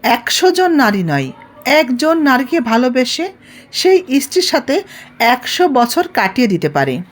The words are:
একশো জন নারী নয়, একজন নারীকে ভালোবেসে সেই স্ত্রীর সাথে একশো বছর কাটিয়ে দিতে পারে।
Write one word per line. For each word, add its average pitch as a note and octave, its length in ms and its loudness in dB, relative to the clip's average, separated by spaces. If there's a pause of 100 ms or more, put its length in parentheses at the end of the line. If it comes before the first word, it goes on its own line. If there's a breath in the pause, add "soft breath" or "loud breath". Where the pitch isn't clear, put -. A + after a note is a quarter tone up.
একশো - 480 0
জন F4+ 240 2
নারী G#3 280 2
নয়, C#3 240 -2 (460)
একজন D4+ 480 2
নারীকে C4+ 380 2
ভালোবেসে B3 680 0 (460 loud breath)
সেই F#4 260 2 (220)
স্ত্রীর F4 300 -2
সাথে C4+ 240 -2 (520 loud breath)
একশো B3 420 0
বছর B3+ 360 0 (100)
কাটিয়ে G#3 400 0
দিতে D#3+ 160 -2
পারে। C#3 260 -2 (160)